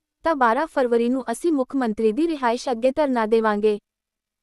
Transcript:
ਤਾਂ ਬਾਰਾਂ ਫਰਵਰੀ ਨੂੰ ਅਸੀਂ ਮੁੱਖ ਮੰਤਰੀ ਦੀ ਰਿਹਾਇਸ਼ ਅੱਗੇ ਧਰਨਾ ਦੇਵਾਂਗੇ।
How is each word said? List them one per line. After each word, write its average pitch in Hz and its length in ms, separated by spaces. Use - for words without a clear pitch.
ਤਾਂ 320 100
ਬਾਰਾਂ 262 320
ਫਰਵਰੀ 240 420
ਨੂੰ 254 240
ਅਸੀਂ 330 200
ਮੁੱਖ 269 240
ਮੰਤਰੀ 220 360
ਦੀ 294 160
ਰਿਹਾਇਸ਼ 262 400
ਅੱਗੇ 247 220
ਧਰਨਾ 262 360
ਦੇਵਾਂਗੇ। 214 520